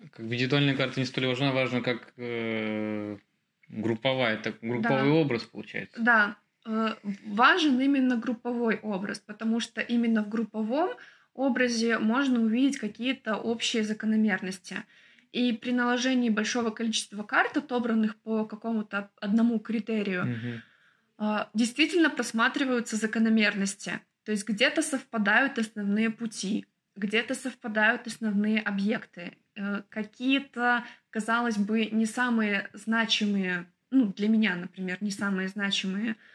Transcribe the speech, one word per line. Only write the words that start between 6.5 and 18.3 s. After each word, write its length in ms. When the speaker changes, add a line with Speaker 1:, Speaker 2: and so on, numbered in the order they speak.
Speaker 2:
Э, 300
важен 540
именно 380
групповой 640
образ, 360
потому 400
что 220
именно 420
в 60
групповом 640
образе 640
можно 440
увидеть 360
какие-то 600
общие 460
закономерности. 1000
И 220
при 180
наложении 580
большого 420
количества 520
карт, 340
отобранных 600
по 280